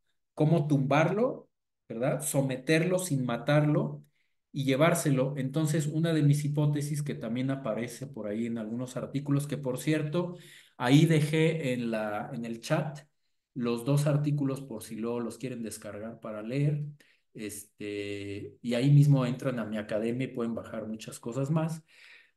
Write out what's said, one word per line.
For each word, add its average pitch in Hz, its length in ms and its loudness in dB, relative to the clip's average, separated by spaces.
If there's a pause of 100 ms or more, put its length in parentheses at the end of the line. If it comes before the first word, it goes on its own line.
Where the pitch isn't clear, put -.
(340)
cómo 156 320 4
tumbarlo, 160 840 2 (400)
¿verdad? 127 340 -2
Someterlo 156 760 2
sin 135 260 -2
matarlo 147 800 2 (500)
y 139 120 -4
llevárselo. 143 760 4
Entonces, 147 480 0
una 165 260 0
de 156 100 2
mis 143 220 6
hipótesis 147 580 0
que - 120 -4
también 123 360 -2
aparece 120 560 -4
por 107 200 -10
ahí 110 200 -2
en 117 120 -4
algunos 120 400 -6
artículos, 139 480 -2
que 123 100 -6
por 127 220 -4
cierto, 156 580 -2 (400)
ahí 139 300 8
dejé 156 640 2
en 120 180 -2
la, 107 440 -4
en 117 100 -8
el 117 160 -8
chat 156 400 -2 (540)
los 117 320 -2
dos 143 200 2
artículos 143 540 0
por 113 220 -12
si 113 140 -12
luego 117 240 -4
los 113 180 -8
quieren 123 240 -8
descargar 107 580 -12
para 107 220 -10
leer. 147 420 0 (480)
Este, 101 1300 -10
y 120 120 -2
ahí 135 180 4
mismo 143 340 6
entran 123 320 -4
a 110 60 -4
mi 107 120 -6
academia 113 500 -2
y - 80 -10
pueden 117 200 -4
bajar 110 320 -10
muchas 107 320 -12
cosas 135 320 -4
más. 160 320 -2 (540)